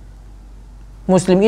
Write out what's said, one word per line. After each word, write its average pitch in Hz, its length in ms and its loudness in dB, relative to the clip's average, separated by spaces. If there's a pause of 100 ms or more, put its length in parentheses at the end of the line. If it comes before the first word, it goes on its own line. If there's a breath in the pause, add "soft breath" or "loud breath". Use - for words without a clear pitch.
(1080)
Muslim 185 400 0